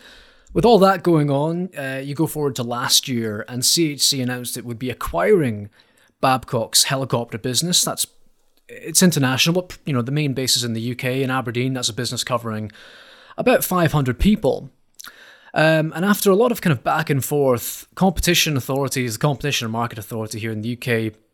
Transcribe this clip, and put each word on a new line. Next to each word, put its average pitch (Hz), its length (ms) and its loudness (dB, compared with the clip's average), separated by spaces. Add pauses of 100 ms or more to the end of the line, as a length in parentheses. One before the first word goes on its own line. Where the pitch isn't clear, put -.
(520)
with 160 120 0
all 233 140 8
that 190 240 4
going 156 280 4
on, 160 460 -2
uh, 135 280 -6
you 143 100 -8
go 156 120 0
forward 147 300 -4
to 131 60 -4
last 120 460 0
year, 113 400 -4
and 123 160 -6
C 160 280 2
H 135 100 -6
C 139 180 0
announced 123 360 -6
it 117 80 -12
would 117 140 -8
be 127 120 -6
acquiring 147 800 0 (500)
Babcock's 131 640 0
helicopter 123 540 -4
business. 131 440 -2
That's, - 240 -4 (640)
it's - 340 -2
international, 156 600 2
but, - 240 -16
you 160 60 -4
know, 123 100 0
the 123 100 -6
main 147 220 -2
base 127 220 0
is 123 80 -2
in 117 100 -2
the 113 80 -4
U 120 120 -4
K, 131 280 -2
in 127 80 -2
Aberdeen. 127 420 -2
That's 123 160 -4
a 113 60 -4
business 120 300 -4
covering 110 460 -4 (680)
about 240 260 2
five 175 280 2
hundred 127 260 0
people. 135 520 2 (840)
Um, 160 420 4
and 165 80 -2
after 202 260 4
a 185 60 6
lot 240 160 4
of 202 80 -4
kind 180 120 2
of 117 120 -2
back 151 240 -2
and 139 160 0
forth, 135 720 0
competition 175 600 2
authorities, 131 580 -2
the 104 60 -10
Competition 139 440 0
and 110 80 -4
Market 117 260 -4
Authority 110 400 -8
here 113 140 -6
in 107 80 -6
the 110 80 -6
U 120 80 -4
K 113 360 0 (220)